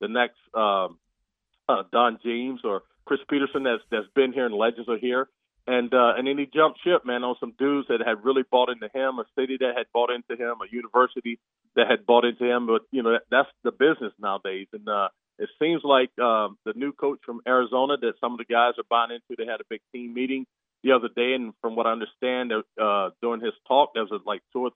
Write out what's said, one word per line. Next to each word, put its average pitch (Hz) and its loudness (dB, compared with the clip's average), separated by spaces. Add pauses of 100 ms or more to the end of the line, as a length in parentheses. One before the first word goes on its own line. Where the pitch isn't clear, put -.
the 104 -4
next, 120 0 (160)
um, 98 0 (680)
uh, 107 0 (100)
Don 117 4
James 120 -4
or 98 -4 (220)
Chris 139 -2
Peterson 139 -2
that's, 120 0
that's 107 -2
been 131 4
here 127 -2
and 113 -4
legends 113 0
are 117 0
here. 127 -2 (380)
And, 123 0
uh, 123 6
and 127 -4
then 139 0
he 143 -4
jumped 156 2
ship, 175 2
man, 123 -4
on 123 -4
some 120 -10
dudes 139 0
that 117 2
had 113 -2
really 135 2
bought 123 4
into 113 -8
him, 131 -2
a 110 -8 (140)
city 131 -2
that 127 0
had 120 -2
bought 120 2
into 120 -6
him, 120 -4
a 101 -12
university 117 0 (380)
that 117 6
had 107 2
bought 120 6
into 120 -2
him. 120 0
But, 113 2
you 131 -2
know, 113 2
that, 117 2
that's 135 2 (140)
the 117 -2
business 131 0
nowadays. 98 -6
And, 104 -12
uh, 101 0 (300)
it - -8 (100)
seems 156 0
like, 131 4 (100)
um, 110 0
the 110 -6
new 135 -6
coach 139 -4
from 120 -12
Arizona 127 2
that 117 -2
some 120 -4
of 120 -10
the 117 -12
guys 120 2
are 113 -8
buying 117 2
into, 120 -14
they 117 -8
had 110 -8
a 107 -20
big 110 -12 (100)
team 120 -12
meeting 131 -4 (360)
the 131 4
other 120 4
day. 123 0
And 120 -6
from 113 -6
what 113 0
I 113 2
understand, 123 -6
there, 110 -2 (180)
uh, 101 0 (100)
during 117 -4
his 113 -4 (140)
talk, 135 4
there 113 -4
was, 98 -8
like, 101 -6 (140)
two 123 -4
or 123 -2